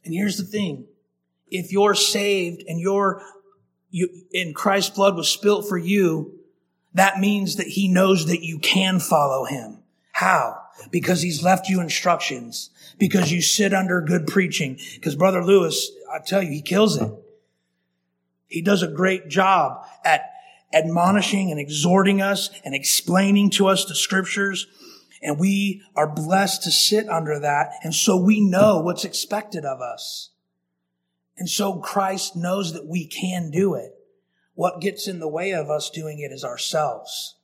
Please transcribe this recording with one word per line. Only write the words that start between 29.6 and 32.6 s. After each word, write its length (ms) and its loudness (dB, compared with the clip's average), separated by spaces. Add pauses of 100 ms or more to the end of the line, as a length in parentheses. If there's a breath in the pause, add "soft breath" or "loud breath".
of 160 -6
us. 500 -12 (1080)
And 100 -8
so 320 -2
Christ 560 -4
knows 380 -4